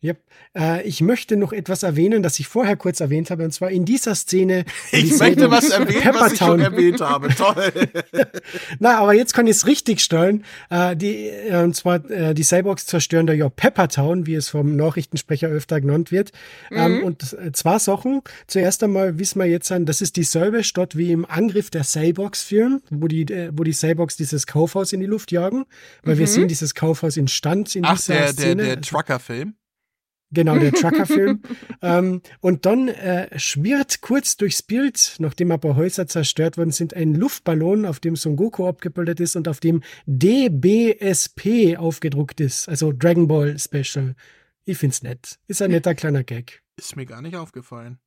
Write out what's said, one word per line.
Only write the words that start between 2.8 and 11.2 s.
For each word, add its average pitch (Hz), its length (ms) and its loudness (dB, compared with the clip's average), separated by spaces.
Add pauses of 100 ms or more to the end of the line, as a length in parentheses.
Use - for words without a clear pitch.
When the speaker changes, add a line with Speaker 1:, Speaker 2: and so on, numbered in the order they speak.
Speaker 1:
erwähnt 156 300 -2
habe, 165 140 -4
und 160 80 -4
zwar 185 180 -4
in 180 160 0
dieser 226 280 0
Szene, 185 500 0 (280)
wo 254 60 4
Speaker 2:
Ich 247 60 4
Speaker 1:
die 214 120 4
Speaker 2:
möchte 277 240 6
Speaker 1:
Cyborgs 254 100 8 (140)
Speaker 2:
was 311 60 4
erwähnen, 277 320 2
Speaker 1:
Pepper 269 180 4
Speaker 2:
was 226 140 6
ich 214 40 -4
schon 180 100 4
Speaker 1:
Town 170 120 6
Speaker 2:
erwähnt 175 400 4
habe. 143 340 0
Toll. 190 380 0
Speaker 1:
<laughs> - 1040 -4
Na, 233 200 4
aber 208 160 6
jetzt 240 180 4
kann 240 140 4
ich's 214 200 4
richtig 240 340 2
stellen. 190 440 2 (240)
Äh, 175 280 0
die, 214 320 -4